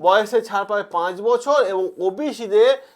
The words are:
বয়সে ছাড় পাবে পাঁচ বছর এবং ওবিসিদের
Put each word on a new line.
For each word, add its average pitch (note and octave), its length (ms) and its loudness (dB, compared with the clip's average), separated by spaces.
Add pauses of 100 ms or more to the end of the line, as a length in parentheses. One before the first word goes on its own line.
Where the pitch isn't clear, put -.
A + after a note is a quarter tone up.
বয়সে G#3+ 340 2 (100)
ছাড় G3 220 -4
পাবে G#3 140 -2 (120)
পাঁচ F3 180 -2 (140)
বছর B3 300 2 (140)
এবং F#3+ 120 -2 (220)
ওবিসিদের A3+ 640 2 (240)